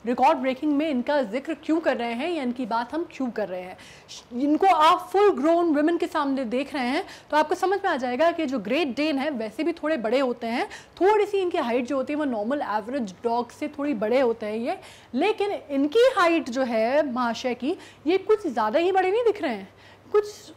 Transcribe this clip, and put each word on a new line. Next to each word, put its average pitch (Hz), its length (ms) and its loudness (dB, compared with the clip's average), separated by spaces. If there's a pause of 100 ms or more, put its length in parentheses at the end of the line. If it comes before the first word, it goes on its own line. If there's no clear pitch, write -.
रिकॉर्ड 254 320 4
ब्रेकिंग 262 380 -2
में 311 140 0
इनका 277 320 0
जिक्र 254 420 -6
क्यों 320 160 0
कर 285 160 0
रहे 233 160 -4
हैं 269 180 -4
या 311 120 -4
इनकी 247 240 -4
बात 233 280 -4
हम 330 180 -4
क्यों 254 180 -6
कर 202 180 -4
रहे 180 120 -8
हैं। 185 160 -14 (640)
इनको 294 260 2
आप 349 460 6
फुल 403 180 6
ग्रोन 330 440 2
वुमेन 311 240 2
के 349 80 0
सामने 277 380 -2
देख 254 300 -4
रहे 247 140 -2
हैं 302 160 -2 (260)
तो 294 60 2
आपको 302 180 2
समझ 381 300 0
में 370 60 2
आ 311 60 0
जाएगा 254 340 2
कि 330 160 -2
जो 254 120 -4
ग्रेट 247 380 -2
डेन 294 220 0
है 311 120 -2
वैसे 285 340 -6
भी 330 80 0
थोड़े 311 240 -2
बड़े 226 220 0
होते 240 280 -2
हैं, 262 200 -2 (340)
थोड़ी 415 260 4
सी 403 120 -2
इनकी 359 200 0
हाइट 247 280 0
जो 277 100 -2
होती 262 160 -4
है 294 60 -2
वो 302 60 -2
नॉर्मल 247 380 -2
एवरेज 214 520 -4 (100)
डॉग 233 260 -2
से - 180 -8
थोड़ी 294 260 -4
बड़े 220 260 0
होते 226 260 0
हैं 214 100 -6
ये, 294 220 -4 (360)
लेकिन 392 440 0 (120)
इनकी 302 460 4
हाइट 330 340 2
जो 262 120 -2
है 247 500 0
महाशय 240 420 -2
की, 285 220 -4 (300)
ये 370 120 2
कुछ 415 280 0
ज़्यादा 226 320 0
ही 359 140 2
बड़े 370 180 2
नहीं 480 140 0
दिख 415 180 0
रहे 269 120 -4
हैं, 196 140 -12 (440)
कुछ, - 440 -2